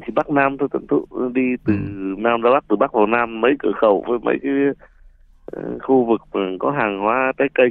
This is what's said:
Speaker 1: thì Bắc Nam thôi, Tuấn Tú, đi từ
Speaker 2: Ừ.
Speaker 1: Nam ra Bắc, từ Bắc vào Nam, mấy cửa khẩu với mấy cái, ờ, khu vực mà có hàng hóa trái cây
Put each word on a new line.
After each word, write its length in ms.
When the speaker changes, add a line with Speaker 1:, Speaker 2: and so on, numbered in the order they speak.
Speaker 1:
thì 100
Bắc 140
Nam 280
thôi, 140
Tuấn 160
Tú, 180
đi 80
từ 80
Speaker 2:
Ừ. 60
Speaker 1:
Nam 240
ra 120
Bắc, 140
từ 80
Bắc 180
vào 120
Nam, 360
mấy 180
cửa 120
khẩu 260
với 120
mấy 240
cái, 80
ờ, 160
khu 240
vực 160
mà 60
có 120
hàng 280
hóa 380
trái 160
cây 180